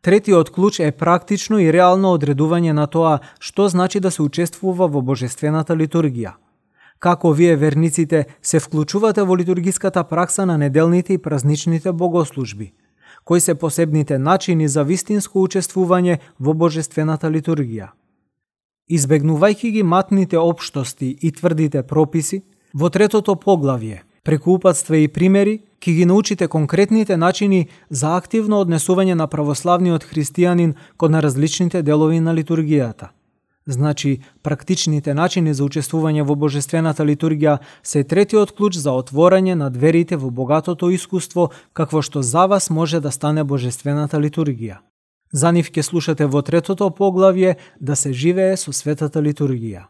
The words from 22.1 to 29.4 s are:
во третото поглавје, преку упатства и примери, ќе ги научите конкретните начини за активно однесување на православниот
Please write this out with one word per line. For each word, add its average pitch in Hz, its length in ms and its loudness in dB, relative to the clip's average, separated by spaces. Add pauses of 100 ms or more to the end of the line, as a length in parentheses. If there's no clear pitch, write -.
во 160 140 0
третото 208 460 2
поглавје, 131 680 -2 (200)
преку 165 300 2
упатства 175 440 2
и 151 100 4
примери, 196 560 2 (220)
ќе 170 80 0
ги 170 120 4
научите 190 420 2
конкретните 190 680 0
начини 185 500 2 (220)
за 151 280 -2
активно 214 460 0
однесување 180 500 2
на 160 140 0
православниот 160 840 0